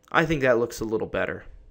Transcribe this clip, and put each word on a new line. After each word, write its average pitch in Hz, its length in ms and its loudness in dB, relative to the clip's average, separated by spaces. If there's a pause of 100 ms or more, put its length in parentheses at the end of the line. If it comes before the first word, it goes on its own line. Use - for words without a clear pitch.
(120)
I 165 140 4
think 151 160 0
that 127 180 4
looks 117 220 -2
a 113 40 -2
little 107 220 -2
better. 95 380 -4 (240)